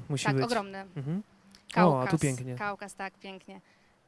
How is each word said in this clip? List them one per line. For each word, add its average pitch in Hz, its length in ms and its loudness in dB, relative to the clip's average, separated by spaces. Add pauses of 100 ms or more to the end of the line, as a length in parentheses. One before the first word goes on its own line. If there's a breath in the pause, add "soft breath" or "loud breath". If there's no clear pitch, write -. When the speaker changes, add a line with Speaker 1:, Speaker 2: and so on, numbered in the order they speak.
Speaker 1:
musi 139 160 0
Speaker 2:
Tak, 208 100 4
Speaker 1:
być. 135 100 4
Speaker 2:
ogromne. 196 360 -4 (140)
Speaker 1:
Mhm. 151 280 -4 (500)
Speaker 2:
Kaukaz. 180 200 8
Speaker 1:
O, 131 80 2
a 127 100 0
tu 165 80 2
pięknie. 127 360 -2
Speaker 2:
Kaukaz, 202 400 -8
tak, 190 220 -10
pięknie. 190 440 -16 (460)